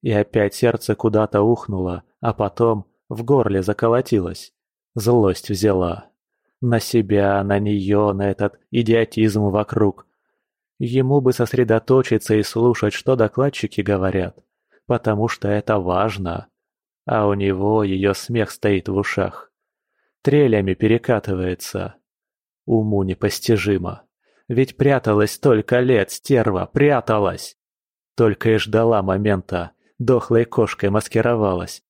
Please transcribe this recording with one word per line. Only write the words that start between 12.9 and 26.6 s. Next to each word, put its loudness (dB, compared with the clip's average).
что -2
докладчики -2
говорят, -2
потому -2
что -6
это 0
важно. -4
А 0
у 2
него 0
её 0
смех -4
стоит -2
в -2
ушах. -4
Трелями 2
перекатывается. -2
Уму 0
непостижимо. -2
Ведь 0
пряталась 2
столько 2
лет, 2
стерва, 0